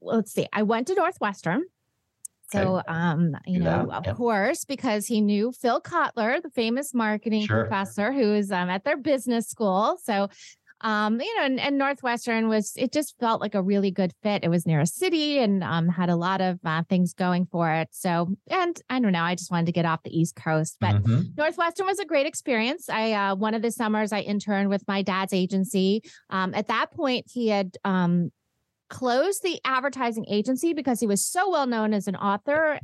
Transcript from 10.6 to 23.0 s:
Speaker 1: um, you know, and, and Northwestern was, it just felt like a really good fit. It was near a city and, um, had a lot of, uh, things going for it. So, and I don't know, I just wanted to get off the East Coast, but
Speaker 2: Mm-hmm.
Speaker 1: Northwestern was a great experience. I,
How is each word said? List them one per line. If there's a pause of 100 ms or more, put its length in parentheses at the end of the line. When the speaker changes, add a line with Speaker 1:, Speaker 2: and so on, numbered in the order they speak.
Speaker 1:
um,
you
know,
and,
and
Northwestern
was,
it
just
felt
like
a
really
good
fit.
It
was
near
a
city
and,
um,
had
a
lot
of,
uh,
things
going
for
it.
So, (120)
and
I
don't
know,
I
just
wanted
to
get
off
the
East
Coast,
but
Speaker 2:
Mm-hmm. (140)
Speaker 1:
Northwestern
was
a
great
experience.
I,